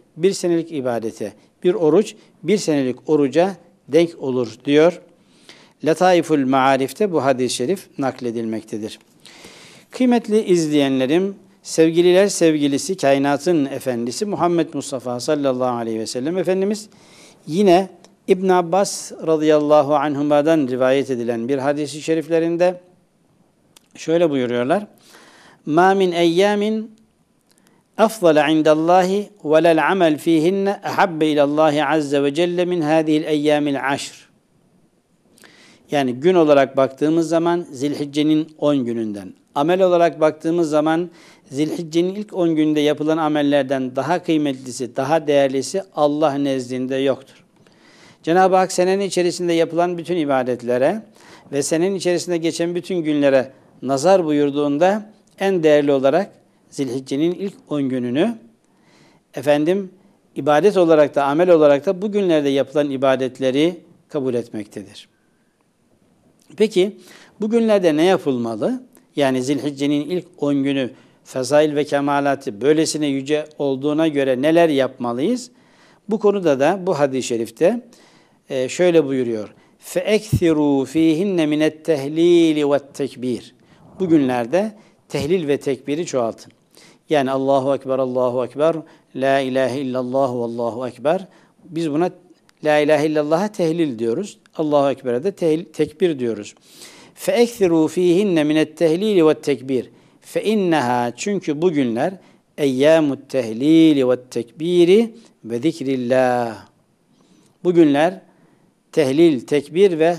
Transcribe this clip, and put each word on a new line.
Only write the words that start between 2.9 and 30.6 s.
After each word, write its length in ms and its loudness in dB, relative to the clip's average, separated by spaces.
oruca 460 0
denk 340 0
olur 260 -2
diyor. 360 4
Lataiful 640 2
Maarif'te 680 0
bu 120 -2
hadis-i 300 0
şerif 340 -6
nakledilmektedir. 1000 -8
Kıymetli 540 2
izleyenlerim, 880 0
sevgililer 680 2
sevgilisi, 680 0
kainatın 680 0
efendisi 600 -6
Muhammed 500 -2
Mustafa 460 -8
sallallahu 560 -2
aleyhi 220 -6
ve 80 -8
sellem 320 -6
Efendimiz 500 -4
yine 420 2
İbn 200 2
Abbas 640 0
radıyallahu 680 4
anhuma'dan 760 2
rivayet 420 0
edilen 380 -4
bir 100 -2
hadis-i 440 -6
şeriflerinde 800 -2
şöyle 340 0
buyuruyorlar. 560 -2
"Ma 280 4
min 180 2
eyyamin 800 0
afdala 500 4
indallahi 800 2
ve 200 4
lel 260 4
amel 280 2
fihinne 640 0